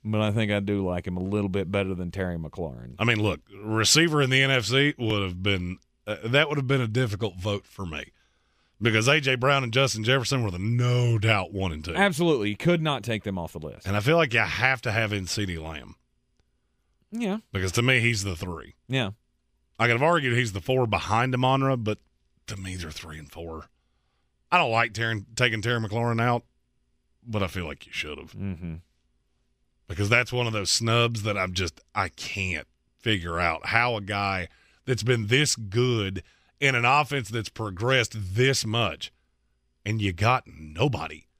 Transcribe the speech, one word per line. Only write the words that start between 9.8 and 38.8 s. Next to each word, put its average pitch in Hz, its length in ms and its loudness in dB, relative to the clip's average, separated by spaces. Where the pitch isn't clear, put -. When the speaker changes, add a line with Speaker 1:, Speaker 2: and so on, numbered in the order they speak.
Speaker 2:
Jefferson 127 400 2
were 101 80 0
the 87 80 -6
no 120 580 2
doubt 101 360 2
one 95 180 0
and 76 140 -6
two. 85 100 -6
Speaker 1:
Absolutely. 160 540 2
You 107 80 -4
could 170 240 2
not 143 220 -2
take 110 200 -2
them 98 140 -4
off 82 160 -6
the 80 60 -10
list. 76 280 -10
Speaker 2:
And 101 80 0
I 104 60 2
feel 151 160 4
like 143 160 2
you 117 60 4
have 113 420 0
to 117 100 -2
have 107 220 0
in 95 120 -2
CeeDee 87 360 -4
Lamb. 76 340 -12
Speaker 1:
Yeah. 220 280 -2
Speaker 2:
Because 92 220 -2
to 120 80 2
me, 127 180 4
he's 113 240 0
the 92 140 -4
three. 85 360 -10
Speaker 1:
Yeah. 120 240 -2
Speaker 2:
I 113 80 2
could 117 120 4
have 127 40 0
argued 147 340 2
he's 120 180 0
the 98 80 -6
four 131 260 2
behind 110 460 0
Amon-Ra, 131 420 2
but 107 240 -4
to 101 80 -8
me, 92 220 -10
they're 85 120 -8
three 78 300 -14
and 73 100 -16
four. 82 360 -12
I 180 80 4
don't 143 140 4
like 113 220 2
Terry, 110 320 -2
taking 113 260 2
Terry 117 200 0
McLaurin 113 400 0
out, 120 240 0
but 110 220 -2
I 90 40 0
feel 87 180 -6
like 71 200 -12
you - 60 -20
should 73 260 -8
have. 76 140 -18
Speaker 1:
Mm-hmm. 90 440 -8
Speaker 2:
Because 101 200 -4
that's 120 240 2
one 123 160 0
of 110 60 -2
those 101 160 -2
snubs 117 540 2
that 104 140 -2
I'm 92 160 -2
just, 90 280 -4
I 98 140 0
can't 90 600 -6
figure 87 440 -2
out 82 260 0
how 117 300 2
a 104 40 -6
guy 95 460 -4
that's 123 180 -2
been 113 240 0
this 143 300 2
good 110 680 -2
in 135 140 2
an 120 100 2
offense 135 420 2
that's 110 220 -6
progressed 113 680 0
this 110 500 0
much, 107 460 -4